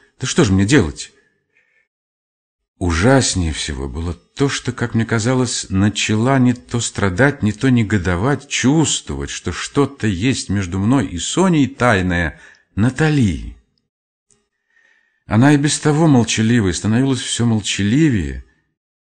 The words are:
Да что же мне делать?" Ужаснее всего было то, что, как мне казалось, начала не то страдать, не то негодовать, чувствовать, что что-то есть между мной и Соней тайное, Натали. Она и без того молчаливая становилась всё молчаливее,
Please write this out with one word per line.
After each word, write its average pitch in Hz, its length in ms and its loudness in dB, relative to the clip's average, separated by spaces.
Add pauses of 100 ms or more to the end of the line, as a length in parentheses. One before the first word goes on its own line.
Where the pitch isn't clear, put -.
(200)
Да 131 80 -6
что - 160 2
же 98 100 2
мне 98 120 4
делать?" 101 460 0 (1700)
Ужаснее 90 760 2
всего 69 340 -8
было 80 260 -6
то, - 360 -4
что, 131 240 -8
как 123 200 -6
мне 113 120 0
казалось, 120 640 -2
начала 107 680 0
не 123 160 4
то 117 280 -6
страдать, 113 600 -2
не 104 120 0
то 131 160 -2
негодовать, 104 800 0
чувствовать, 123 800 -2
что - 240 -8
что-то - 520 -2
есть 110 440 -2
между 95 300 -2
мной 120 260 2
и 87 120 -8
Соней 160 500 2
тайное, 92 760 0 (340)
Натали. 117 800 0 (1700)
Она 131 260 4
и 147 40 4
без 143 220 0
того 151 280 2
молчаливая 113 640 2
становилась 120 480 0
всё - 240 -4
молчаливее, 101 1000 0 (640)